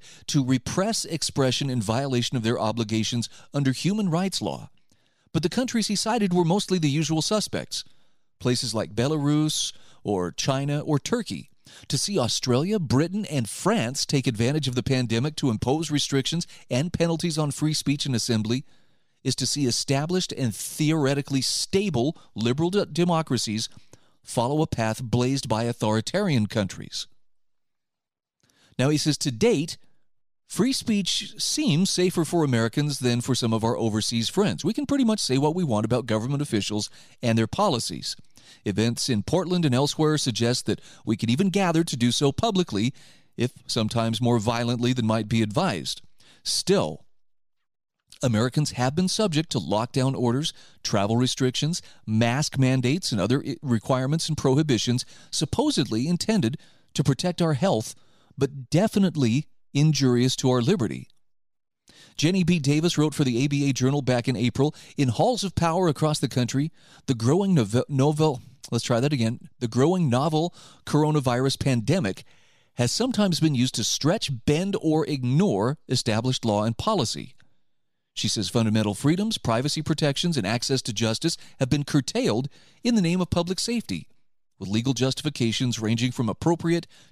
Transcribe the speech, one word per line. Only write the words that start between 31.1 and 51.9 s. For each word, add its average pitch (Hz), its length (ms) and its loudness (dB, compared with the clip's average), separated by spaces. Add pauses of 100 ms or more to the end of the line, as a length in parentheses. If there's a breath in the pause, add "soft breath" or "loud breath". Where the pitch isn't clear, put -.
seems 196 540 0
safer 180 340 0
for 170 180 0
Americans 135 540 0
than 120 240 2
for 127 140 0
some 113 180 0
of 110 100 0
our 113 140 2
overseas 110 500 0
friends. 147 380 0
We 208 80 0
can 294 140 -4
pretty 277 160 2
much 214 160 2
say 127 180 0
what 151 160 2
we 185 100 -2
want 110 220 0
about 120 220 0
government 120 340 -2
officials 104 480 -2 (320 loud breath)
and 113 160 2
their 113 80 2
policies. 123 720 -2 (500 loud breath)
Events 110 440 0
in 107 120 0
Portland 175 420 0
and 131 120 2
elsewhere 151 420 2
suggest 117 480 0
that 104 160 -2 (240 loud breath)
we 110 100 0
can 113 140 0
even 170 200 2
gather 170 340 2
to 160 120 -6
do 120 160 2
so 139 200 2
publicly, 170 640 0 (420 soft breath)
if 120 140 0 (160)
sometimes 113 520 0
more 120 200 2
violently 120 520 0
than 123 140 -2
might 110 240 0
be 113 140 2
advised. 104 580 -2 (420 soft breath)
Still, 98 600 0 (1200)
Americans 127 480 2
have 131 240 -2
been 185 140 2
subject 165 420 -2
to 127 80 -2
lockdown 120 560 0
orders, 123 380 -2 (300 loud breath)
travel 107 340 0
restrictions, 131 640 0 (260 loud breath)